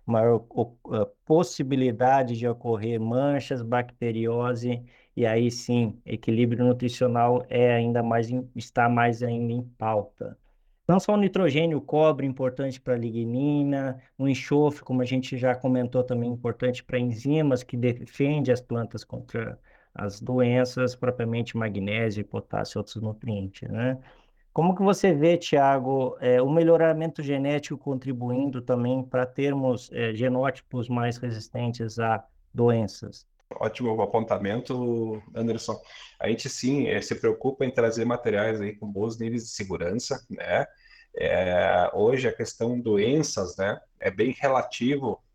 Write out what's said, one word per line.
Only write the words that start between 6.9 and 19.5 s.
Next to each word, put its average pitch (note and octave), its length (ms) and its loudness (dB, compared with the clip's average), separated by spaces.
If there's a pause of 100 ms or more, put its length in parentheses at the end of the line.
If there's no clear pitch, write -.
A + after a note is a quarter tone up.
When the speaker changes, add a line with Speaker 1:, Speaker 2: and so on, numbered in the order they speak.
Speaker 1:
é A#2+ 240 6
ainda A#2 280 2
mais A#2 280 0
em-, B2 260 -4
está A#2 320 0
mais A#2+ 340 2
ainda A#2 300 -2
em B2 100 -2 (160)
pauta. G#2+ 600 -4 (500)
Não F3+ 140 6
só G#3 120 2
o G#3 40 4
nitrogênio, E3 600 2
o - 20 -2
cobre D3 440 2
importante C3 540 -4
pra B2+ 160 -2
lignina, C3 1080 -2 (160)
o C3+ 120 0
enxofre, D3 560 2
como B2+ 160 0
a B2+ 40 0
gente B2+ 320 -2
já B2+ 160 2
comentou B2+ 500 0
também, A#2+ 280 -2
importante A#2+ 500 -2
pra - 160 -6
enzimas B2+ 640 0
que - 140 -10
defende B2 800 0
as A#2+ 80 0
plantas A#2 420 -6
contra A2+ 560 -10 (340)